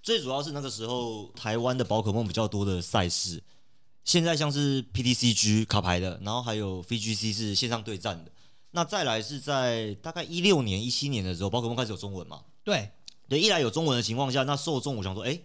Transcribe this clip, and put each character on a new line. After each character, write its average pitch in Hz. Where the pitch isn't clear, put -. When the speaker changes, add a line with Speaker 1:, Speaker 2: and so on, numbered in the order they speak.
Speaker 1:
最 220
主 131
要 135
是 151
那 143
个 135
时 110
候 117
台 110
湾 123
的 127
宝 104
可 104
梦 110
比 90
较 110
多 101
的 92
赛 90
事， 85
现 170
在 165
像 147
是 139
P 131
T 123
C 120
G 107
卡 104
牌 90
的， 90
然 104
后 123
还 117
有 95
V 117
G 110
C 107
是 104
线 123
上 113
对 104
战 95
的。 -
那 170
再 190
来 113
是 143
在 120
大 165
概 170
一 170
六 180
年、 101
一 120
七 143
年 113
的 92
时 87
候， 101
宝 113
可 117
梦 117
开 127
始 107
有 95
中 101
文 92
嘛。 73
Speaker 2:
对。 139
Speaker 1:
对， 139
一 208
来 175
有 123
中 156
文 131
的 117
情 113
况 135
下， 135
那 143
受 143
众 139
我 104
想 95
说， 104
哎， 147